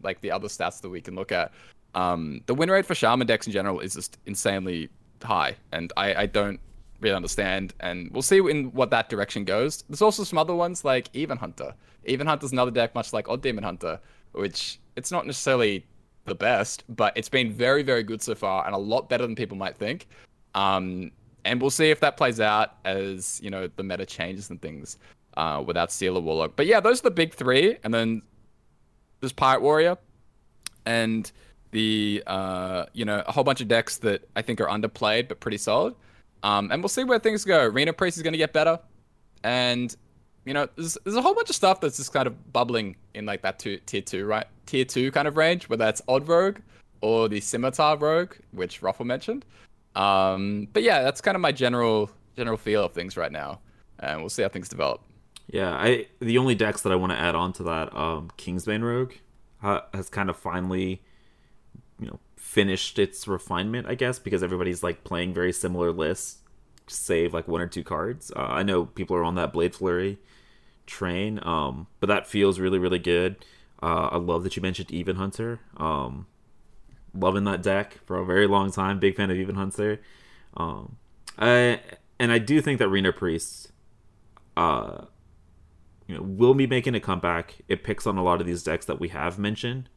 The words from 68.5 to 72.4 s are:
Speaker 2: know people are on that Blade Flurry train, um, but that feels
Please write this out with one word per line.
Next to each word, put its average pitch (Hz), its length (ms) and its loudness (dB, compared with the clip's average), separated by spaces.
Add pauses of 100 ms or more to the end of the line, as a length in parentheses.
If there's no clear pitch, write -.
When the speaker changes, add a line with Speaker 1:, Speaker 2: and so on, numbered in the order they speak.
Speaker 2:
know 92 240 2
people 92 300 -4
are 85 80 2
on 85 120 -2
that 82 180 -2
Blade 85 200 0
Flurry 95 460 -2 (640)
train, 98 580 -4
um, 76 440 -2 (120)
but 98 80 0
that 101 200 2
feels 98 320 2